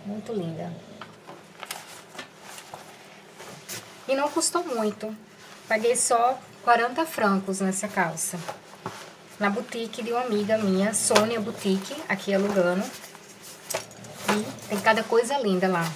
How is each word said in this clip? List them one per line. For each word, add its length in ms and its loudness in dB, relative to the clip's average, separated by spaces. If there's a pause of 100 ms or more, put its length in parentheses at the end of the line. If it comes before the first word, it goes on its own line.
Muito 280 -8
linda. 400 -6 (3250)
E 60 4
não 140 2
custou 360 0
muito. 500 -2 (540)
Paguei 280 4
só 420 4 (260)
quarenta 420 4
francos 540 0
nessa 260 0
calça. 520 -2 (1040)
Na 80 4
boutique 540 -6
de 80 -2
uma 80 2
amiga 360 2
minha, 380 2
Sônia 460 4
Boutique, 560 -2 (120)
aqui 220 -4
em 60 4
Lugano. 480 2 (1500)
E 380 -2
tem 120 -2
cada 220 4
coisa 360 2
linda 280 2
lá. 180 2 (120)